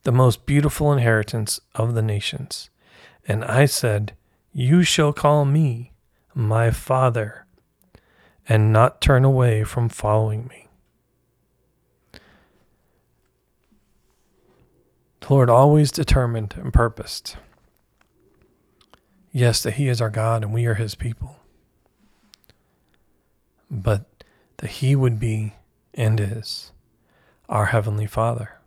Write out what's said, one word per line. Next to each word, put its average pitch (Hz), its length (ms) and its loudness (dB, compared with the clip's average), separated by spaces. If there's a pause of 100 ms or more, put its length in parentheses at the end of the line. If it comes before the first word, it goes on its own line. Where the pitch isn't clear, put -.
the 120 100 -2
most 123 340 2
beautiful 143 460 0
inheritance 113 680 0 (140)
of 117 200 -2
the 113 80 0
nations." 110 680 -6 (560)
And 110 180 -4
I 139 220 2
said, 107 480 -2 (380)
"You 139 300 2
shall 151 300 2
call 147 320 2
me 139 480 0 (420)
my 113 360 0
father 120 760 -2 (1000)
and 110 260 4
not 113 280 4
turn 131 240 4
away 123 400 2
from 117 240 -4
following 110 580 -2
me." - 220 -20 (4000)
The - 120 -4
Lord 131 160 4
always 139 420 6
determined 120 680 -2
and - 120 -10
purposed, - 680 -2 (1900)
yes, 123 300 0
that 113 120 -4
he 135 140 -2
is 120 140 -2
our 113 80 -2
God 110 320 -2
and 104 100 -6
we 117 140 -2
are 117 80 -2
his 104 200 -6
people, - 460 -12 (2250)
but 104 340 -2 (540)
that - 100 -10
he 131 260 0
would 127 240 0
be 110 360 -4 (400)
and 110 260 0
is 104 520 -8 (760)
our 107 180 0
heavenly 107 400 -2
Father. 113 600 -6